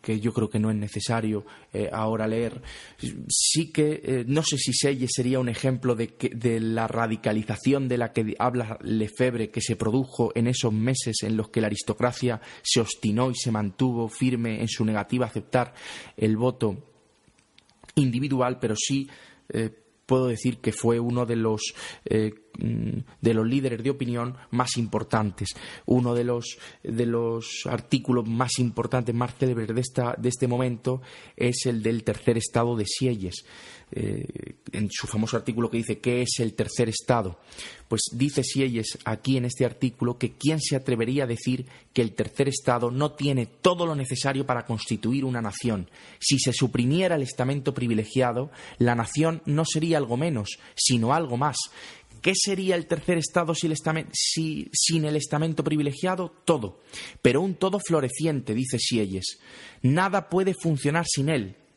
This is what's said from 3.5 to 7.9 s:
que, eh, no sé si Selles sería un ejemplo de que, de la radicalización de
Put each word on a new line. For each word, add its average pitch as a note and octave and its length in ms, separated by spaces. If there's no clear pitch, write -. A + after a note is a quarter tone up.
que, D3+ 320
eh, C3 240
no D3 160
sé D3 140
si B2 160
Selles C3 400
sería B2+ 260
un B2 100
ejemplo B2 460
de A2+ 200
que, - 140
de A#2 300
la A2+ 280
radicalización A2+ 1000
de B2 100